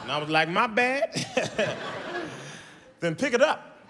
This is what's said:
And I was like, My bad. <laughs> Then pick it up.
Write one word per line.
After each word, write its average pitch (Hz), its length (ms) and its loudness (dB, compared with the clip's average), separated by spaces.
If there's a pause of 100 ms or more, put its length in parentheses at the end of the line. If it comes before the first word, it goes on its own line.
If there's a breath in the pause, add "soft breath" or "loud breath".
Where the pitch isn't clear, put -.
And - 100 -8
I 139 60 0
was 151 120 -2
like, 160 200 4
My 202 180 2
bad. 247 580 0 (100)
<laughs> 180 420 0 (1200 loud breath)
Then 165 160 0
pick 262 180 0
it 240 80 6
up. - 480 2